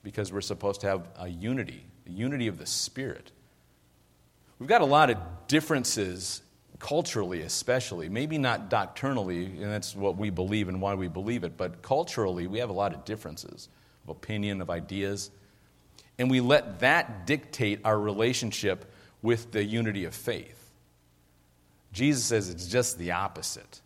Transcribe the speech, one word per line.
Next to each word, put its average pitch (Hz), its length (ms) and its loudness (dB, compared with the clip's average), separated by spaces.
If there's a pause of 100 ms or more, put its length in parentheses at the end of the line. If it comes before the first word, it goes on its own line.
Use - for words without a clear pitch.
Because 101 300 -6
we're 98 80 -2
supposed 101 420 -4
to 98 60 0
have 90 200 -2 (100)
a 90 100 -10
unity, 95 560 -4 (220)
a 87 40 -16
unity 117 380 -2
of 87 100 -6
the 73 80 -12
Spirit. - 640 -6 (1300)
We've 131 100 -10
got 226 120 8
a 151 60 8
lot 143 240 8
of 104 80 4 (280)
differences 117 960 0 (360)
culturally 101 640 -2
especially, 87 640 -2
maybe 147 300 -2
not 110 320 0
doctrinally, 98 760 0
and 95 260 -8
that's 104 220 -4
what 98 220 0
we 104 140 -2
believe 95 380 0
and 92 120 -4
why 98 140 0
we 92 140 -2
believe 98 360 -4
it, 82 120 -8
but 87 260 -6
culturally 104 640 0
we 101 120 -4
have 120 120 -4
a 92 40 -4
lot 95 200 0
of 69 100 -14
differences - 640 -12 (360)
of 78 60 -14
opinion, 104 500 -4
of 85 100 -6
ideas, 98 600 -4 (880)
and 127 120 2
we 131 100 6
let 120 400 4
that 120 460 4
dictate 117 580 0
our 107 140 4
relationship 104 920 0 (300)
with 110 300 2
the 107 100 2
unity 107 420 0
of 80 100 -8
faith. - 420 -6 (1400)
Jesus 123 320 2
says 104 260 2
it's 85 180 -8
just 117 300 2
the 87 140 -2
opposite. - 720 -6